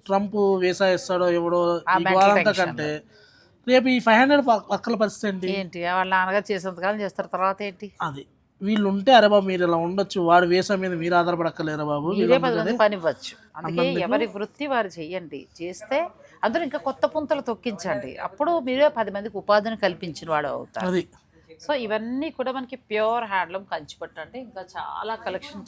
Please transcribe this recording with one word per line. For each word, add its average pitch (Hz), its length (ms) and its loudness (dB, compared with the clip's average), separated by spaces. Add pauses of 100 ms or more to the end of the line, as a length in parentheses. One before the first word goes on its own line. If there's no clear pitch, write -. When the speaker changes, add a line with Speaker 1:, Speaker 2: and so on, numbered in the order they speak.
Speaker 1:
ట్రంప్ 196 300 0
వీసా 190 520 2
ఇస్తాడో 180 420 2
ఎవడో 170 600 2
Speaker 2:
ఆ 185 100 4
Speaker 1:
ఈ 170 40 -2
Speaker 2:
మెంటల్ 185 200 4
Speaker 1:
గోలంతా 196 200 6
Speaker 2:
టెన్షన్. 185 220 2
Speaker 1:
కంటే 151 380 -6 (640)
రేపు 254 200 4
ఈ 254 120 4
ఫైవ్ 220 220 6
హండ్రెడ్ 285 240 6
వ-, 220 160 4 (100)
వర్కర్ల 214 240 -2
పరిస్థితి 208 320 -2
ఏంటి? 190 320 -4
Speaker 2:
ఏంటి? 175 240 -8
వాళ్ళ 185 280 0
నాన్నగారు 190 400 0
చేసేంతకాలం 185 500 -4
చేస్తారు, 190 260 -6
తర్వాత 190 340 -2
ఏంటి? 202 300 -12 (100)
Speaker 1:
అది. 139 240 -8 (360)
వీళ్ళు 208 280 0
ఉంటే, 202 240 4
"అరే 214 140 10
బాబు, 202 180 6
మీరు 180 220 0
ఇలా 170 100 2
ఉండొచ్చు, 185 440 -2
వాడు 175 240 6
వీసా 180 300 2
మీద 190 180 -2
మీరు 175 220 -2
ఆధారపడక్కర్లేరా 165 680 -2
బాబు, 147 240 -2
Speaker 2:
మీరే 196 140 0
Speaker 1:
వీళ్ళందరూ 254 280 4
Speaker 2:
పది 233 100 0
మంది 220 100 -2
Speaker 1:
కదా." 240 80 -2
Speaker 2:
పని 214 180 4
ఇవ్వచ్చు. 165 400 -4 (220)
అందుకే 165 220 -6
Speaker 1:
అన్నందుకు 175 240 0
Speaker 2:
ఎవరి 180 220 0
వృత్తి 208 420 -8
వారు 240 200 0
చెయ్యండి. 165 600 -10 (140)
చేస్తే 262 480 -4 (340)
అందులో 254 200 0
ఇంకా 294 140 -6
కొత్త 269 280 -4
పుంతలు 302 360 -2
తొక్కించండి. 185 760 -6
అప్పుడు 320 420 -2
మీరే 262 280 2
పది 226 240 -2
మందికి 202 260 -8
ఉపాధిని 208 400 0
కల్పించిన 175 520 -4
వాడు 151 180 0
అవుతారు. 127 400 -6
Speaker 1:
అది. 180 200 -2 (600)
Speaker 2:
So 302 60 -2
ఇవన్నీ 240 560 -4
కూడా 254 220 -6
మనకి 254 240 -8
ప్యూర్ 220 480 -2
హ్యాండ్లూమ్ 190 420 -4
కంచిపట్టు 165 540 -12
అండి. 160 200 -14
ఇంకా 214 220 -16
చాలా 180 540 -10
కలెక్షన్ 190 520 -10